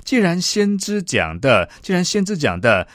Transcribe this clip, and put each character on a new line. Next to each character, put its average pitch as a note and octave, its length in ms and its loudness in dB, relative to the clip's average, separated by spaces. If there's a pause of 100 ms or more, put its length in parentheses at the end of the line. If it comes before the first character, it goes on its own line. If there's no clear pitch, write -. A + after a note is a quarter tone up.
既 - 120 -2
然 F3+ 240 2
先 G#3 380 0
知 G#3 240 -4
讲 E2+ 360 -2
的， A2 300 2 (140)
既 - 100 -6
然 F3+ 100 2
先 G3 220 -2
知 G3+ 140 -4
讲 G#2 200 -2
的 F#2+ 360 2